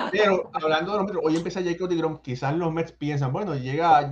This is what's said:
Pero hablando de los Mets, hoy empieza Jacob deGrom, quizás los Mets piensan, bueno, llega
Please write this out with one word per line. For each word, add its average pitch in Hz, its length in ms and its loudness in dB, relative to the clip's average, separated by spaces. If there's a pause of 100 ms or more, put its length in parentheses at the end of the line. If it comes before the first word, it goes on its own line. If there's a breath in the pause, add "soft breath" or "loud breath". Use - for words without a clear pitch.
(120)
Pero 196 400 4
hablando 156 400 0
de 208 60 0
los 196 80 0
Mets, 180 180 -4
hoy 160 120 2
empieza 175 280 -4
Jacob 175 240 -2
deGrom, 160 320 -2
quizás 135 340 -4
los 170 160 0
Mets 165 220 -2
piensan, 143 400 -2
bueno, 180 220 -2
llega 143 580 2